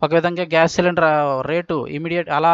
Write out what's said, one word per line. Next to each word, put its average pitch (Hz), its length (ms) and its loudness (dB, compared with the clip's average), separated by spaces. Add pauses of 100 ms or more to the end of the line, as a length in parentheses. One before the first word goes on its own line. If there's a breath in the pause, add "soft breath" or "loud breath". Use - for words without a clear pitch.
ఒక 151 100 -2
విధంగా 175 300 0
గ్యాస్ 165 340 2
సిలిండర్, 175 280 2
ఆ, 147 400 2
రేటు 165 420 -4
ఇమీడియట్ 165 420 -6
అలా 156 240 2